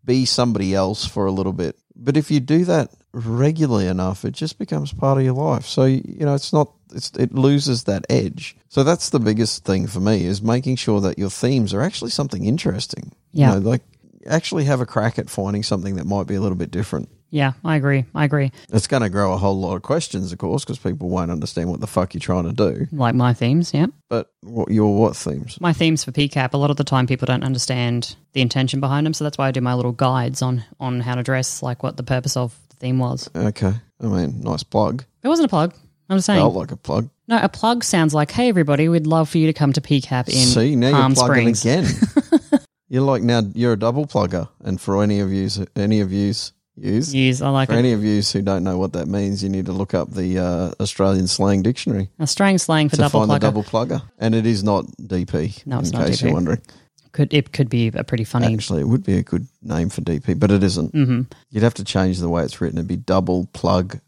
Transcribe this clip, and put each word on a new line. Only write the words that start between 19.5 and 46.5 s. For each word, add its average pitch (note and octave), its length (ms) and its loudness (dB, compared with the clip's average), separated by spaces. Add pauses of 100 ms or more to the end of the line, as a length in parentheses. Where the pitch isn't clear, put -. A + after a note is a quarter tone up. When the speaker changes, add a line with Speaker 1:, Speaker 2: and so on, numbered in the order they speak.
Speaker 1:
lot F#2 160 -4
of E2+ 80 -8
questions, G2 480 -4
of F2 80 -12
course, A2+ 260 -4
'cause - 140 -8
people F2+ 300 -6
won't F2+ 240 -2
understand E2+ 360 -4
what F2 120 -6
the G#2 80 -6
fuck - 260 -2
you're E2 60 -6
trying F2 240 -2
to F2+ 80 -4
do. G#2 400 -2
Speaker 2:
Like B2 240 0
my B2 180 4
themes, C#3 400 0
yeah. D3+ 120 2 (220)
Speaker 1:
But - 220 -4 (120)
what, A2 280 -4
your G#2+ 260 4
what G#2+ 200 4
themes? - 440 -8
Speaker 2:
My E3+ 120 0
themes D#3+ 320 0
for B2+ 80 -10
P D3 160 0
cap, C3 260 -2
a - 20 0
lot C#3+ 140 2
of C#3+ 60 0
the C#3+ 80 0
time B2+ 240 2
people B2+ 180 -2
don't B2+ 160 0
understand B2 720 -2 (200)
the C3+ 60 0
intention C3 380 0
behind C#3+ 260 0
them, D#3 100 0
so D3+ 100 -4
that's D3 120 -4
why C#3 120 0
I - 20 2
do B2+ 100 -2
my B2 140 0
little B2 160 0
guides B2+ 520 0
on, B2 200 0 (160)
on B2+ 220 -4
how B2 160 -4
to A#2+ 80 -4
dress, C3 360 -4
like, B2 220 -6
what C3 140 -6
the B2+ 80 -8
purpose B2+ 320 -2
of B2 200 -4 (120)
the - 80 -20
theme B2+ 240 -2
was. B2+ 340 -4
Speaker 1:
Okay. G2+ 400 0 (260)
I A2+ 60 -4
mean, F2+ 360 -2
nice - 200 -4
plug. G#2+ 400 -2 (220)
Speaker 2:
It B3+ 40 0
wasn't E4 180 4
a - 20 0
plug. E3+ 260 0 (340)
I'm F#3+ 100 2
just F3+ 80 0
saying. G3+ 120 4
Speaker 1:
Felt - 160 0
like F2 160 -6
a - 60 -10
plug. A2 320 -4 (180)
Speaker 2:
No, A3+ 160 2
a G3+ 60 2
plug A#3 340 0
sounds D#3+ 320 2
like, D3 160 2
"Hey, B3 180 0
everybody, D#3 400 2
we'd D#3+ 200 2
love D#3+ 200 2
for E3+ 100 0
you D#3 100 4
to D#3 40 2
come C#3 200 2
to D3+ 80 2
P C#3 200 2
cap B2+ 280 -2
in - 80 -2
Speaker 1:
See, B2+ 400 4
now B2 160 4
Speaker 2:
Palm C3+ 240 6
Speaker 1:
you're B2 100 4
plugging A#2 300 4
Speaker 2:
Springs." - 80 -4
Speaker 1:
again. - 1000 2
Speaker 2:
<laughs> - 240 -20
Speaker 1:
You're C3 140 0
like, C3+ 200 2
now A#2+ 200 4 (120)
you're A#2+ 180 2
a G#2 60 2
double B2 280 0
plugger. F#2 420 -2 (140)
And F#2+ 180 -4
for G2+ 220 0
any G#2 160 2
of G2 140 -2
yous, F#2+ 260 -2 (160)
any G#2 260 2
of F#2+ 120 -2
yous, G2+ 400 -2 (240)